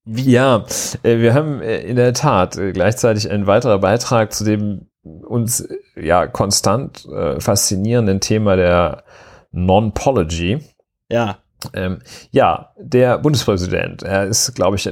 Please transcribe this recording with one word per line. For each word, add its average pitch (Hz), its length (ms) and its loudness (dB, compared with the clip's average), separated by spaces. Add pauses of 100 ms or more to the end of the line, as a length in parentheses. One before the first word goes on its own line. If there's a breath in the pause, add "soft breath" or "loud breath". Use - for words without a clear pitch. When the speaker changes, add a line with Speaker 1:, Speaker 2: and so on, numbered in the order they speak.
Speaker 1:
Wir. 127 280 -2
Speaker 2:
Ja, 120 340 4 (380 loud breath)
äh, 117 160 2
wir 113 160 4
haben, 147 260 -2
äh, 107 220 -4
in 101 120 -4
der 123 180 4
Tat, 113 440 0
äh, 95 140 -2
gleichzeitig 104 580 0
ein 101 160 -2
weiterer 107 320 4
Beitrag 110 560 0
zu - 100 -6
dem 104 440 -2 (160)
uns, 110 580 -6
äh, - 160 -12 (180)
ja, 82 300 2
konstant, 101 800 -2
äh, 73 340 -4
faszinierenden 101 800 0
Thema 107 360 0
der 87 480 2 (480 loud breath)
Non-Pology. 92 1080 0 (500)
Speaker 1:
Ja. 113 280 -2 (360)
Speaker 2:
Ähm, 92 260 -6 (320 loud breath)
ja, - 480 2
der 123 400 2
Bundespräsident, 92 840 -2
er 98 240 -2
ist, - 300 -2
glaube 92 220 0
ich, 98 140 -6